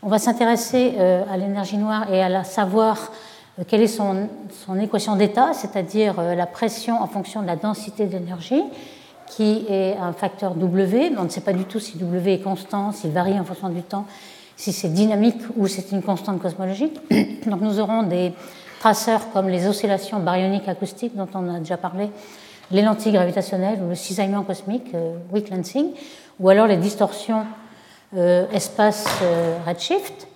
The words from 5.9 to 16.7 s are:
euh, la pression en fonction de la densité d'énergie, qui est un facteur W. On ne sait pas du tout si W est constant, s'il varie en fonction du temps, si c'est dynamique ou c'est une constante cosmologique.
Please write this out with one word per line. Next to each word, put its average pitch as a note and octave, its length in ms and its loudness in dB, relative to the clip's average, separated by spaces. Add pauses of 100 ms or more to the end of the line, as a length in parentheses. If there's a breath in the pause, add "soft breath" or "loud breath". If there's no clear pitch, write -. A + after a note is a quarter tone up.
euh, F3 160 0
la F3 120 0
pression A3+ 540 -2
en G3 60 -2
fonction G#3 340 -6
de G3 60 -4
la E3+ 80 0
densité G#3 500 -4
d'énergie, F3+ 580 -2 (640 loud breath)
qui G#3+ 440 0
est F#3+ 280 2
un F3 140 -4
facteur F#3 420 -4
W. F#3+ 640 2
On F#3+ 60 -2
ne F3 60 -2
sait F#3 120 -8
pas G3 120 0
du F#3 100 0
tout G#3+ 160 -6
si G#3 180 -12
W F3+ 360 0
est F#3 60 0
constant, G3 520 -4
s'il F3 200 -4
varie F#3 280 2
en F3+ 60 -2
fonction F#3 240 -8
du F3 120 -4
temps, G3+ 240 -8 (520 loud breath)
si - 160 -4
c'est - 160 -4
dynamique G#3+ 520 4 (140)
ou G3+ 120 2
c'est F#3+ 240 -4
une G3 120 -2
constante F#3+ 360 -2
cosmologique. F#3+ 600 -4 (100)